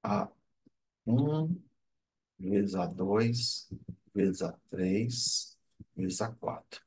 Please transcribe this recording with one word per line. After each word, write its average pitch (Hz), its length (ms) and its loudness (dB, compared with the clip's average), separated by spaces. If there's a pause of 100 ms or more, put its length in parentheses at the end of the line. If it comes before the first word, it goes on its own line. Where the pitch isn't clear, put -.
A 101 300 -2 (720)
um 151 560 2 (760)
vezes 98 360 2
a 87 120 0
dois 107 800 0 (440)
vezes 95 280 2
a 90 120 -4 (160)
três 113 880 0 (380)
vezes 92 260 -2
a 110 100 -2
quatro. - 560 -8